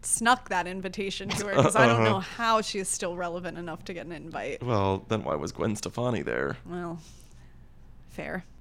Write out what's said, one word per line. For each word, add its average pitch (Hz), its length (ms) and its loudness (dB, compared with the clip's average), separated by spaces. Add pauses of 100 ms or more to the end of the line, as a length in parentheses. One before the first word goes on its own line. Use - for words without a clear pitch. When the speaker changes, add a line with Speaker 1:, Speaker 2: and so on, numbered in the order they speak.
Speaker 1:
snuck 247 480 2
that 180 160 0
invitation 190 640 -6
to 202 160 -2
her 202 80 -2
'cause 123 220 6
I - 100 8
don't 113 100 6
Speaker 2:
<laughs> 113 60 6
Uh-huh. - 80 6
Speaker 1:
know 190 100 2
how 226 400 2
she 208 200 -4
is 185 80 -4
still 175 280 -4
relevant 175 400 -6
enough 170 280 -10
to 190 100 -8
get 170 100 -8
an 170 80 -10
invite. 147 500 -8
Speaker 2:
Well, 98 460 2
then 110 140 0
why 69 140 0
was 76 160 -2
Gwen 104 240 0
Stefani 117 460 -2
there? 69 440 -2
Speaker 1:
Well, 170 320 -8 (1120)
fair. 165 340 -10 (160)